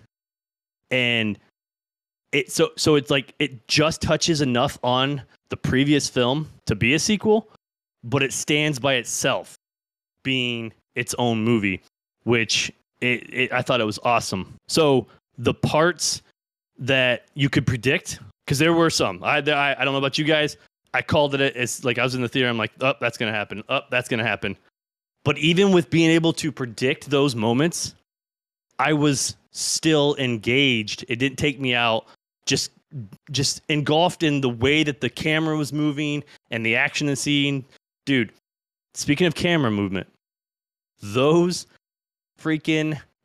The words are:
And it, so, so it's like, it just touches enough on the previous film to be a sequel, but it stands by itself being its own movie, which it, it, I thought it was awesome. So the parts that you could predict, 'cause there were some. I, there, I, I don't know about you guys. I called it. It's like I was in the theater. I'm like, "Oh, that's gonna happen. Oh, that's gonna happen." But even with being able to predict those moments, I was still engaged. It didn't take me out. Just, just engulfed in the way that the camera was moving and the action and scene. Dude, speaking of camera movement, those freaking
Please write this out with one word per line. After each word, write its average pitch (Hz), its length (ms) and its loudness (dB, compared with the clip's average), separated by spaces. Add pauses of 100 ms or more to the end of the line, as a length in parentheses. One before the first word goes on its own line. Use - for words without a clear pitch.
(880)
And 120 480 0 (920)
it, 143 180 -2
so, 160 280 0
so 156 180 4
it's 143 160 0
like, 139 280 0
it 131 280 -6
just 151 340 0
touches 160 400 0
enough 127 420 0
on 131 380 0 (280)
the - 80 -8
previous 139 500 2
film 131 420 0 (160)
to - 80 0
be 110 200 2
a 160 60 2
sequel, 214 500 0 (560)
but 135 180 0
it 127 80 -2
stands 151 480 0
by 135 140 2
itself 120 640 -2 (640)
being 123 480 -4 (240)
its 123 220 -4
own 117 260 0
movie, 104 380 0 (420)
which 113 480 0 (300)
it, 123 320 -2
it, 127 180 -2
I 123 100 0
thought 127 200 0
it 110 40 0
was 107 180 -4
awesome. 107 500 -2 (160)
So 143 380 4 (300)
the 123 160 0
parts - 680 0 (580)
that 127 540 0
you 139 160 0
could 143 180 0
predict, 127 520 -2 (260)
'cause 139 140 -2
there 165 140 4
were 165 160 4
some. 104 340 -2
I, 139 180 0
there, 147 160 0
I, 139 200 0
I 123 60 -4
don't 139 100 0
know 139 60 0
about 135 180 -2
you 156 60 -2
guys. 151 320 0 (380)
I - 80 0
called 147 340 0
it. 135 60 0 (140)
It's 123 280 -6
like 120 160 0
I 117 40 2
was 127 120 -2
in 127 60 -2
the 120 80 -2
theater. 131 180 0
I'm 120 100 -2
like, 107 220 -4
"Oh, 131 220 0
that's 120 160 -4
gonna 110 160 -2
happen. 104 340 -6
Oh, 131 140 -2 (100)
that's 123 160 -2
gonna 113 160 -2
happen." 104 320 -4 (680)
But 147 140 2
even 175 360 4
with 175 160 4
being 165 200 4
able 165 240 4
to 156 180 -4
predict 127 580 -4
those 139 260 2
moments, 120 580 0 (840)
I 143 140 2
was 147 420 0 (160)
still 147 640 0
engaged. 120 920 0
It 120 80 -4
didn't 131 200 -2
take 147 220 -2
me 131 160 0
out. 117 300 0 (400)
Just, - 260 -2 (600)
just 135 360 -4
engulfed 151 560 0
in 147 160 2
the 131 100 0
way 135 340 2
that 147 180 -4
the 123 80 -2
camera 156 480 -2
was 139 160 -4
moving 147 500 -4 (280)
and 113 140 -4
the 113 120 2
action 143 320 -2
and 139 80 0
scene. 143 480 0 (400)
Dude, 127 260 0 (640)
speaking 147 340 0
of 160 80 0
camera 160 360 2
movement, 98 360 -2 (920)
those 156 680 2 (720)
freaking 156 560 -2 (280)